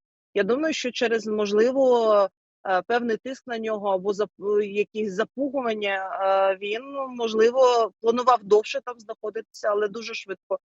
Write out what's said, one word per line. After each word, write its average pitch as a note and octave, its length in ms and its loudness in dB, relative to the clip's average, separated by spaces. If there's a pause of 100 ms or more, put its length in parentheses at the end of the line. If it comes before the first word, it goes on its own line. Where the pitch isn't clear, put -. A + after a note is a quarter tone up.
(340)
Я G3+ 100 2
думаю, C#4 300 0
що B3 180 -4
через, A3+ 360 -2
можливо, G#3+ 1040 2 (400)
е, F3+ 180 2
певний A#3 300 0
тиск - 300 -12
на A#3+ 100 -8
нього G#3+ 320 -4
або F#3+ 220 0
зап-, G#3 500 -2
якісь G#3 520 -4
запугування, G#3+ 1080 -4 (320)
е, F#3+ 100 -2
він, G#3 200 -6 (360)
можливо, A#3 760 4 (100)
планував A#3 420 2
довше G#3+ 420 0
там A#3+ 140 -12
знаходитися, G#3+ 720 -10
але G#3 180 0
дуже A3 260 -10
швидко, - 540 -8